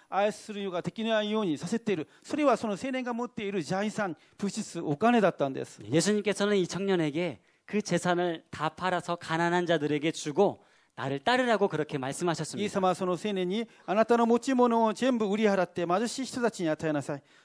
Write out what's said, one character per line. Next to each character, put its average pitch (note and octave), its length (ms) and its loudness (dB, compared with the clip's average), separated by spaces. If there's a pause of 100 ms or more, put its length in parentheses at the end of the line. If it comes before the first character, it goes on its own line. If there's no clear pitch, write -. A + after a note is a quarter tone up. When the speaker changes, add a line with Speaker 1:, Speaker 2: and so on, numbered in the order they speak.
Speaker 1:
愛 G3+ 240 2
す - 180 -16
る G3+ 100 -8
よ G3 80 -4
う F3+ 40 -8
が F3 80 -4
で E3+ 100 -4
き A3 140 -6
な A3 160 2
い G#3 100 -2
よ G#3+ 80 0
う G#3+ 60 0
に D#3 120 0
さ E3 100 -8
せ A3+ 120 -2
て A3 140 -2
い - 20 -2
る。 F3 100 -4 (160)
そ - 140 -10
れ D4 80 0
は B3+ 140 6
そ A#3+ 100 -4
の G#3 60 -2
青 B3+ 180 -6
年 B3+ 140 -4
が A#3+ 80 -4
持 A#3 100 -4
っ A#3+ 100 -8
て A3 120 -8
い G3 40 -4
る G3 140 -2
財 F#3+ 260 -2
産、 G3 280 -4 (200)
物 G3+ 160 -4
質、 F#3 280 -8
お D3 160 -2
金 A#3 240 4
だ F#3 80 6
っ E3 80 -2
た C#3+ 100 0
ん C3+ 60 -4
で C3 100 -6
す。 - 260 -18
Speaker 2:
예수님께서는 G3+ 680 2
이 F3+ 100 2
청년에게 E3+ 720 -2 (260)
그 G#3 160 -2
재산을 F3 720 0
다 D3+ 160 -2
팔아서 F3 480 -2
가난한 E3+ 520 0
자들에게 D3+ 440 2
주고 D#3 540 0 (320)
나를 C3+ 220 -4
따르라고 A#3 500 2
그렇게 D3+ 280 -4
말씀하셨습니다. D3+ 640 -4
Speaker 1:
イ G#3 40 -2
エ - 20 -2
ス - 60 -8
様 F#3 160 2
は F3+ 60 2
そ F#3+ 100 -6
の F3+ 80 0
青 G#3 180 -4
年 F#3 160 -2
に、 G#3+ 180 -2 (220)
「あ F3 80 0
な A3 100 6
た A#3 120 4
の A#3 80 4
持 A#3 140 4
ち C4+ 140 -2
物 A#3+ 300 4
を A3 80 2
全 B3 260 0
部 G#3+ 100 0
売 G3 100 0
り A3 80 0
払 G3 180 4
っ E3 80 -6
て F3 160 -4
貧 F#3 220 2
し C4+ 140 -8
い - 20 -10
人 - 160 -8
た A#3 100 2
ち - 100 -6
に E3+ 60 0
与 D#3 180 -2
え D#3+ 60 0
な D3 100 0
さ D3 140 -6
い。 C#3 80 -10 (220)